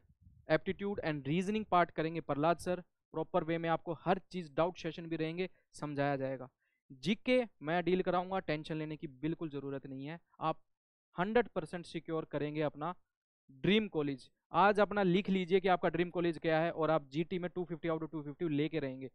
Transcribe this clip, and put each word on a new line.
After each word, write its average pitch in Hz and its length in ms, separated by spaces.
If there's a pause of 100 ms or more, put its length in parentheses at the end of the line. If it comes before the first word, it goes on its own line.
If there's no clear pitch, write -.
(500)
aptitude 196 540
and 151 220
reasoning 190 420
part 175 220
करेंगे 165 300
प्रहलाद 151 380
सर, 180 240 (320)
प्रॉपर 160 300
वे 165 140
में 165 100
आपको 165 240
हर 180 280 (120)
चीज़, 170 220
डाउट 170 240
सेशन 165 280
भी 165 100
रहेंगे, 165 320 (240)
समझाया 143 440
जाएगा। 131 320 (440)
जीके 226 500 (200)
मैं 170 220
डील 185 180
कराऊंगा, 185 360
टेंशन 156 380
लेने 156 200
की 170 100
बिल्कुल 151 420
ज़रूरत 139 380
नहीं 135 200
है, 165 140 (200)
आप 160 200 (560)
हंड्रेड 214 320
परसेंट 170 380
सिक्योर 160 380
करेंगे 151 380
अपना 151 320 (560)
ड्रीम 180 380
कॉलेज। 143 420 (220)
आज 196 280
अपना 202 220
लिख 185 280
लीजिए 185 300
कि 190 80
आपका 180 200
ड्रीम 170 220
कॉलेज 170 280
क्या 160 220
है 165 100
और 156 200
आप 147 180
जीटी 165 300
में 175 120
टू 180 140
फिफ्टी 170 240
out 160 140
of 156 80
टू 160 120
फिफ्टी 147 260
लेके 151 300
रहेंगे। 131 360